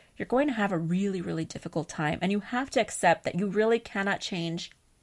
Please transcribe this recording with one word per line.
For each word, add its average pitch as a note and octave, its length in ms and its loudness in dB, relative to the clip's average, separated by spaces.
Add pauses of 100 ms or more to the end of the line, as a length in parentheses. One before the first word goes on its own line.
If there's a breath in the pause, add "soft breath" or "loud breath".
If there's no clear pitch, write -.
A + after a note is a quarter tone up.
(160 soft breath)
you're - 100 -6
going C#4 220 2
to C4 60 0
have G3+ 180 0
a F3 60 0
really, F3+ 420 0
really E3 240 -4
difficult - 440 -6
time. D#3 320 -2
And F#3+ 120 0
you G3+ 80 2
have B3 300 -4
to B3+ 100 4
accept - 440 2
that - 120 -2
you F#3+ 100 0
really G#3+ 320 4
cannot G3+ 420 -2
change E3 520 -4 (300)